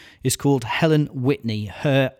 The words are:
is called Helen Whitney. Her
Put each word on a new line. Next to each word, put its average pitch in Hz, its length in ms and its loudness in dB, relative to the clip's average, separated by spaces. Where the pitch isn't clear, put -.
is 131 100 0
called 139 300 0
Helen 151 480 2
Whitney. 113 540 -2
Her 135 540 0